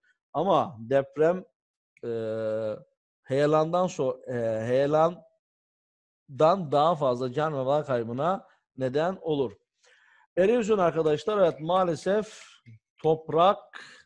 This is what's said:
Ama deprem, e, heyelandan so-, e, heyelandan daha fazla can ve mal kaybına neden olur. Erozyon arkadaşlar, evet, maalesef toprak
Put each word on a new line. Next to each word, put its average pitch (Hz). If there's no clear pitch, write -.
Ama 139
deprem, 139
e, 120
heyelandan 156
so-, 135
e, 113
heyelandan 151
daha 151
fazla 127
can 151
ve 131
mal 147
kaybına 135
neden 147
olur. 139
Erozyon 214
arkadaşlar, 160
evet, 165
maalesef 185
toprak 160